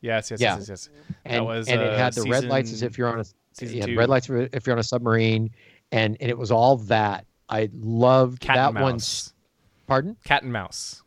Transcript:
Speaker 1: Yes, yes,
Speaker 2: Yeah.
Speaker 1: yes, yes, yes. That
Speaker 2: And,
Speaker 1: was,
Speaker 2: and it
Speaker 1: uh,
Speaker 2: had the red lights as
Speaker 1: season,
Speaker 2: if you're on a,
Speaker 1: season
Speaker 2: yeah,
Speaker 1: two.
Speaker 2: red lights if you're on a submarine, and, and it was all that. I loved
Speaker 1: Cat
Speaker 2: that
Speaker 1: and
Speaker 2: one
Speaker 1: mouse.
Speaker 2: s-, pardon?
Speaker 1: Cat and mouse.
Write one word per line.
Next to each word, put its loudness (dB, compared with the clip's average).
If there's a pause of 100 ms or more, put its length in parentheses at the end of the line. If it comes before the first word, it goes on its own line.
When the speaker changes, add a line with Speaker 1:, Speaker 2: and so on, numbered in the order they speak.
Speaker 1:
Yes, -4
yes, -8
Speaker 2:
Yeah. 2
Speaker 1:
yes, -8
yes, -12
yes. -14 (360)
That -8
Speaker 2:
And, 0
Speaker 1:
was, -4
Speaker 2:
and 2
it 0
Speaker 1:
uh, 0
Speaker 2:
had 0
the -2
red 0
lights 0
as -10
Speaker 1:
season, -4
Speaker 2:
if -8
you're 0
on -4
a, -4 (260)
Speaker 1:
season -10
Speaker 2:
yeah, -4
Speaker 1:
two. -2
Speaker 2:
red 4
lights 2
if -2
you're 2
on 0
a 0
submarine, 2 (400)
and, 2
and -4
it -4
was -6
all 6
that. 0 (240)
I -2
loved 4
Speaker 1:
Cat 2
Speaker 2:
that 4
Speaker 1:
and -6
Speaker 2:
one 0
Speaker 1:
mouse. -8
Speaker 2:
s-, -20 (540)
pardon? 0
Speaker 1:
Cat 2
and -8
mouse. -10